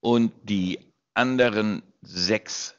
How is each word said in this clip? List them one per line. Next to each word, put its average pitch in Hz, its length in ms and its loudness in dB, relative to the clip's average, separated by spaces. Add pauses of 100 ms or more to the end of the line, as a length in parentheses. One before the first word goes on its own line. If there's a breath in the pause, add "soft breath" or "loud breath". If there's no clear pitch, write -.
und 117 320 2 (100)
die 95 500 -4 (220)
anderen 120 680 0 (160)
sechs - 800 -6